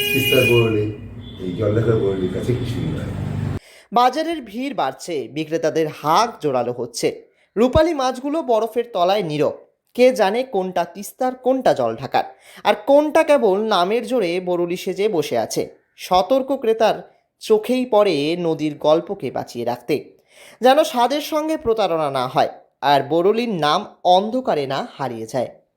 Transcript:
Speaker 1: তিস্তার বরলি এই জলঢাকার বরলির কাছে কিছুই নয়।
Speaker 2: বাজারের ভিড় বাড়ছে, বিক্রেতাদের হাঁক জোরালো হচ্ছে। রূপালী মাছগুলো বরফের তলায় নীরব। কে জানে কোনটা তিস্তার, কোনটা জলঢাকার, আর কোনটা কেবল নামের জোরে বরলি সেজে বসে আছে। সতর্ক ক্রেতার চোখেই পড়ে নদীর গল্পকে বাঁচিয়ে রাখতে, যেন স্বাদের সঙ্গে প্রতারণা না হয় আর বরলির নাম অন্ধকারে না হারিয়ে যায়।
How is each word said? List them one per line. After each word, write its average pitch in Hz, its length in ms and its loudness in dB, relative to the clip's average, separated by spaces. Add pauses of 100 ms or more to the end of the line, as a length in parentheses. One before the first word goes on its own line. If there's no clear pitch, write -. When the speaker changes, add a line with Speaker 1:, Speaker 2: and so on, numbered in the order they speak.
(140)
Speaker 1:
তিস্তার 123 300 2
বরলি 110 680 0 (300)
এই 92 120 -6
জলঢাকার 107 440 0
বরলির 95 380 -2
কাছে 98 180 -2
কিছুই - 320 -4
নয়। - 300 -6 (800)
Speaker 2:
বাজারের 285 500 0
ভিড় 240 320 -8
বাড়ছে, 151 580 -6
বিক্রেতাদের 156 560 -2
হাঁক 165 420 0 (100)
জোরালো 123 320 -2
হচ্ছে। - 580 -6 (260)
রূপালী 302 380 2
মাছগুলো 269 480 -4
বরফের 233 500 -2
তলায় 190 300 0
নীরব। 151 300 0 (420)
কে 254 180 6
জানে 214 300 2
কোনটা 185 420 -2
তিস্তার, 208 500 -6
কোনটা 254 400 2
জলঢাকার, 120 500 -2 (400)
আর - 100 4 (120)
কোনটা 294 360 4
কেবল 233 360 4
নামের 214 480 0
জোরে 190 340 0
বরলি 175 360 -2
সেজে 190 320 -2
বসে 147 300 0
আছে। - 300 -2 (280)
সতর্ক 262 600 0
ক্রেতার 220 640 0 (200)
চোখেই 240 460 2
পড়ে 175 540 2
নদীর 156 340 -2
গল্পকে 160 560 0
বাঁচিয়ে 120 340 -8
রাখতে, 123 540 -4 (420)
যেন 269 240 6
স্বাদের 247 360 0
সঙ্গে 311 360 -2
প্রতারণা 196 540 0
না 131 180 -2
হয় 131 200 2 (320)
আর 139 220 4
বরলির 180 460 2
নাম 170 560 -2
অন্ধকারে 196 600 2
না 143 280 -4
হারিয়ে 117 320 -6
যায়। 120 220 -4 (280)